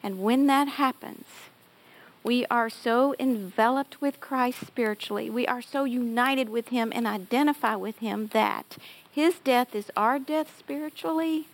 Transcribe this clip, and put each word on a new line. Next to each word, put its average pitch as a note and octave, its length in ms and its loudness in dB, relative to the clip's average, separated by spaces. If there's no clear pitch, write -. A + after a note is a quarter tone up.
And F#3+ 200 -6
when B3+ 260 4
that C#4 200 4
happens, - 560 -4
we B3 240 2
are A#3 220 2
so B3 500 2
enveloped A#3 840 0
with C#4+ 180 -2
Christ B3+ 460 -2
spiritually, G#3+ 640 -4
we A#3 160 -2
are B3 160 -2
so C#4 220 -2
united B3 640 0
with A#3 200 -4
him A3+ 240 0
and A#3 140 -2
identify A3 720 0
with G3 220 -8
him G#3+ 340 -4
that - 440 0
his E4 280 2
death B3+ 360 2
is G#3 220 -6
our A#3 220 2
death D4+ 400 -4
spiritually D#4+ 960 -4